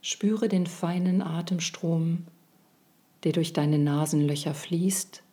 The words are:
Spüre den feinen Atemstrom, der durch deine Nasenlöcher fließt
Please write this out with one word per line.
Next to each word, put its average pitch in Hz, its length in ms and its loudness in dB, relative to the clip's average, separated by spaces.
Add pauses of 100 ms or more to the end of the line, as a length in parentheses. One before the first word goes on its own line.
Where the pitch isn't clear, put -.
Spüre 220 460 0
den 185 180 2
feinen 180 560 0
Atemstrom, 165 1040 -2 (960)
der 156 80 2
durch 165 200 0
deine 151 260 2
Nasenlöcher 147 760 2
fließt - 680 -2 (100)